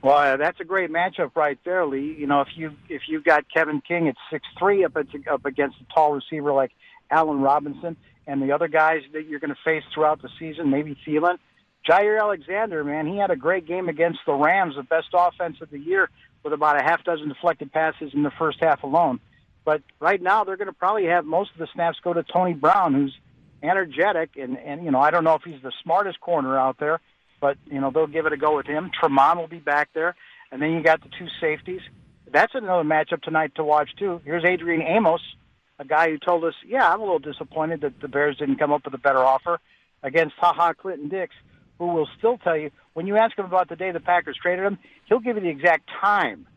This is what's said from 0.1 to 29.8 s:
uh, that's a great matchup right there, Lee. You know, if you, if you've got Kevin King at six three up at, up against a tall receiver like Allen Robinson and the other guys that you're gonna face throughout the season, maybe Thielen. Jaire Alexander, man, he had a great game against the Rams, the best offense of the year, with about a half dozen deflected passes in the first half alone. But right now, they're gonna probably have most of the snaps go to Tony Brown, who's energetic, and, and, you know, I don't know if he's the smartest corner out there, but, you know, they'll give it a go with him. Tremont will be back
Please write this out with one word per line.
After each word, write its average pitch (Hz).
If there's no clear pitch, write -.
uh, 143
that's 151
a 185
great 180
matchup 170
right 147
there, 180
Lee. 143
You 147
know, 143
if 135
you, 160
if 165
you've 156
got 151
Kevin 151
King 170
at 123
six 156
three 196
up 151
at, 147
up 139
against 139
a -
tall 151
receiver 143
like 135
Allen 151
Robinson 143
and 139
the 135
other 147
guys 156
that 156
you're 151
gonna 143
face 156
throughout 156
the -
season, 160
maybe 143
Thielen. 160
Jaire 208
Alexander, 196
man, 147
he 190
had 196
a 165
great 165
game 180
against 165
the 156
Rams, 156
the 143
best 160
offense 175
of 160
the 147
year, 175
with 151
about 147
a -
half 160
dozen 156
deflected 151
passes 156
in 147
the 139
first 156
half 156
alone. 143
But 156
right 180
now, 196
they're 190
gonna 190
probably 196
have 170
most 165
of 165
the 165
snaps 170
go 175
to 165
Tony 180
Brown, 160
who's 139
energetic, 170
and, 131
and, 151
you 160
know, 131
I 151
don't 170
know 160
if 151
he's 147
the 131
smartest 180
corner 135
out 131
there, 151
but, 143
you 139
know, 135
they'll 156
give 151
it 156
a 147
go 151
with 135
him. 156
Tremont 151
will 165
be 170
back 147